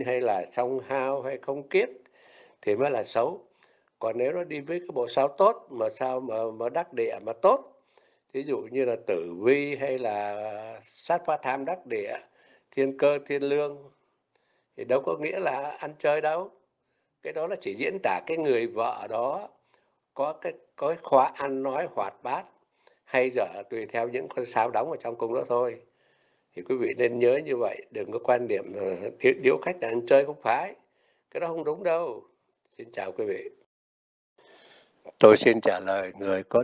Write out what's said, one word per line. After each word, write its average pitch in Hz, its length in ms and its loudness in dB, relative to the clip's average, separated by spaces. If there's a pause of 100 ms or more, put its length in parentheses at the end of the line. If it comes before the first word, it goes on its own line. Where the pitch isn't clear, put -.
hay 123 160 0
là 101 300 0
Song 123 360 -2
Hao 135 340 -2
hay 135 200 -6
Không 139 280 -8
Kiết 202 200 2 (720)
thì 104 140 0
mới 139 160 0
là 113 120 -2
xấu. 139 420 -2 (540)
Còn 113 180 -2
nếu 127 140 2
nó 175 120 -2
đi 151 160 -8
với 160 200 -6
cái 175 140 -12
bộ 120 160 0
sao 139 180 2
tốt, 196 420 2
mà 117 200 -2
sao 131 300 -2
mà, 123 160 -6 (220)
mà 117 120 -2
đắc 170 240 -4
địa 113 300 -2
mà 113 100 -6
tốt, - 500 2 (500)
ví 135 100 -4
dụ 139 140 -2 (140)
như 131 140 0
là 117 100 0 (120)
Tử 87 260 -2 (100)
Vi 143 320 4
hay 131 220 -2
là 104 380 -4 (480)
Sát - 420 -4
Pha 156 120 0
Tham 139 280 -4
đắc 180 200 -6
địa, 110 320 -4 (540)
Thiên 135 260 0
Cơ, 143 300 4
Thiên 143 160 -2
Lương, 143 480 -2 (840)
thì - 80 -8
đâu 127 200 2
có 165 120 0
nghĩa 160 220 -4
là 143 400 -4
ăn 151 200 -10
chơi 151 220 2
đâu. 156 300 -2 (720)
Cái 151 100 -8
đó 160 140 -4
là 107 140 -6
chỉ 98 140 -6
diễn 160 280 -4
tả 92 240 0
cái 160 100 -2
người 127 300 2
vợ 110 420 -4
đó 135 400 -4 (640)
có 147 200 -2
cái, 160 200 -8 (220)
có 143 120 -2
cái 165 140 0
khóa 139 340 6
ăn 135 280 -4
nói 139 320 -2
hoạt 98 280 -6
bát, 147 200 -4 (600)
hay 131 260 2
dở 101 400 -2
tùy 113 160 -6
theo 117 240 -2
những 123 180 -6
con 123 180 -6
sao 117 240 2
đóng 120 220 0
ở - 100 -6
trong 120 140 -6
cung 117 180 -4
đó 131 160 0
thôi. 120 320 0 (760)
Thì 90 60 -10
quý 131 140 -2
vị 120 220 0
nên 120 220 2
nhớ 123 260 6
như 139 120 -2
vậy, 110 340 -4
đừng 104 200 -8
có 117 120 -4
quan 123 240 2
điểm, 101 160 0 (120)
ờ, 95 200 -4 (240)
điếu, 131 220 6
điếu 131 160 4
khách 180 240 -4
là 117 60 -2
ăn 117 200 -2
chơi, 139 180 8
không 147 160 -10
phải. 151 340 0 (560)
Cái - 100 -6
đó 170 60 -2
không 165 160 -6
đúng 156 200 -4
đâu. 165 400 -2 (540)
Xin 117 140 -16
chào - 200 -6
quý 113 140 -4
vị. 98 240 -6 (1700)
Tôi 107 180 12
xin 113 240 6
trả 92 180 2
lời 95 400 -2
người 95 240 0
có 120 200 2